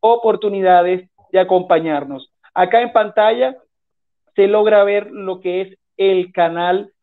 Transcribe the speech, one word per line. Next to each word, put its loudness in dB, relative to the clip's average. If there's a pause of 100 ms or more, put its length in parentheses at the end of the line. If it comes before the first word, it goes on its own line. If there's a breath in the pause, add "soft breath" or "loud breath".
oportunidades 0 (220)
de 2
acompañarnos. -2 (220 soft breath)
Acá 0
en -8
pantalla 0 (760)
se 2
logra 2
ver -2
lo -10
que -6
es -12 (180)
el -2
canal -2 (120)